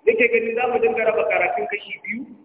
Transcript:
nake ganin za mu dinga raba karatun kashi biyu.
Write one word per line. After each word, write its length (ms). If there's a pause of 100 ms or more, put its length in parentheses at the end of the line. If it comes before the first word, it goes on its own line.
nake 220
ganin 280
za 120
mu 120
dinga 260
raba 180
karatun 480
kashi 320
biyu. 220 (200)